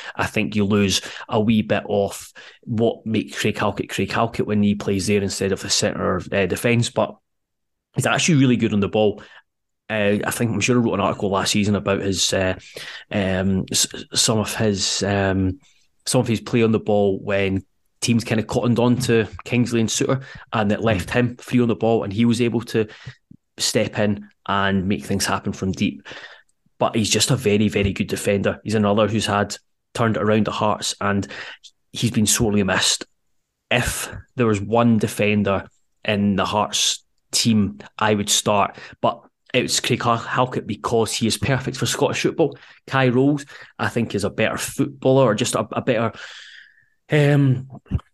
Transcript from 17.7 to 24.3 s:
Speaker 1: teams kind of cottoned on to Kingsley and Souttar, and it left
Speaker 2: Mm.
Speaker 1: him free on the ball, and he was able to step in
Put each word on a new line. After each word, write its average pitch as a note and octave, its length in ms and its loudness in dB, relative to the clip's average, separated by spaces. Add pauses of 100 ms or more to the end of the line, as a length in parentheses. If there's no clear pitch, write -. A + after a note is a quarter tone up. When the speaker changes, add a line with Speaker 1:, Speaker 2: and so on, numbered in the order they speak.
Speaker 1:
teams A#2 240 0
kind A2 160 0
of - 60 -10
cottoned A#2 320 0
on B2 180 4
to A2+ 320 2 (160)
Kingsley A#2+ 340 0
and A2+ 80 2
Souttar, C3+ 360 -2 (280)
and G3+ 220 2
it - 80 -2
left G#2 280 0
Speaker 2:
Mm. - 40 -6
Speaker 1:
him B2 240 2
free - 240 0
on A#2+ 80 2
the G#2+ 60 0
ball, A2+ 280 2
and G2+ 80 -6
he A2+ 140 2
was A#2 160 2
able A#2 200 2
to A2 260 -2 (680)
step - 420 0
in G#2 280 0 (200)